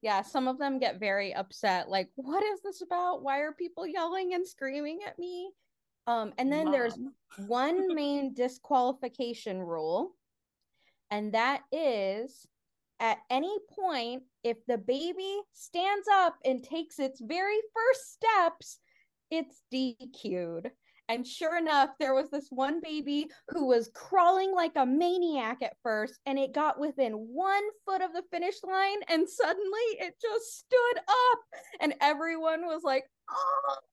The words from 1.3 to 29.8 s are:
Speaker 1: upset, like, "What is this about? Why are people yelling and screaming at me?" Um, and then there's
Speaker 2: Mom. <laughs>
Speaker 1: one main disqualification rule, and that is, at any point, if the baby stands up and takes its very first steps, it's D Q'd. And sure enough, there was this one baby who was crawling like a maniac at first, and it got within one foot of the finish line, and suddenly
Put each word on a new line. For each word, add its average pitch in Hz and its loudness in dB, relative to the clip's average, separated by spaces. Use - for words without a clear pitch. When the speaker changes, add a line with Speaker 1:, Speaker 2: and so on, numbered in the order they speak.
Speaker 1:
upset, 190 -2
like, 190 -2
"What 285 -2
is 415 -2
this 381 -10
about? 359 -2
Why 277 0
are 302 -4
people 349 -8
yelling 359 -2
and 359 -2
screaming 294 -6
at - -12
me?" 359 -10
Um, 226 -2
and 262 2
then 311 0
there's 247 0
Speaker 2:
Mom. 262 -12
<laughs> - -20
Speaker 1:
one 285 0
main 285 -2
disqualification 247 -2
rule, 170 -2
and 208 -4
that 247 2
is, 233 -2
at 226 2
any 320 0
point, 254 -2
if 233 -2
the 240 2
baby 349 -2
stands 392 -2
up 370 6
and 254 2
takes 320 -8
its 269 -4
very 370 0
first 494 2
steps, 403 2
it's 320 -4
D 254 -2
Q'd. 175 -6
And 240 -2
sure 330 -2
enough, 294 4
there 269 2
was 302 2
this 285 -6
one 269 0
baby 302 -4
who 302 -2
was 233 4
crawling 381 4
like 330 2
a 262 4
maniac 302 2
at 226 -6
first, 220 -2
and 269 0
it 269 0
got 294 2
within 269 0
one 339 0
foot 381 0
of 359 -2
the 359 -4
finish 349 -2
line, 392 0
and 330 2
suddenly 381 0